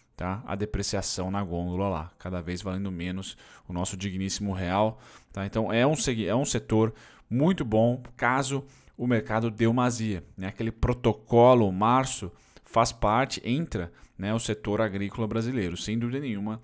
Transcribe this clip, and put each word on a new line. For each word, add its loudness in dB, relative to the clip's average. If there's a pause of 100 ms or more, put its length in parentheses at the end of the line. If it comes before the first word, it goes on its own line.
(160)
tá, -4
a -6
depreciação -2
na -2
gôndola -2
lá, -4
cada -6
vez -6
valendo -4
menos -6 (320)
o -10
nosso -4
digníssimo -4
real, 0 (340)
tá? -6
Então -2
é 4
um 4
segui-, -2
é 0
um 2
setor 0 (340)
muito 2
bom 2 (140)
caso 0 (320)
o -4
mercado 0
dê 2
uma 4
azia, -2 (120)
né? -6
Aquele -4
protocolo 4
março 0 (320)
faz 2
parte, 0
entra, -4 (240)
né, -4
o 0
setor -2
agrícola -2
brasileiro, -2
sem -4
dúvida -2
nenhuma, -6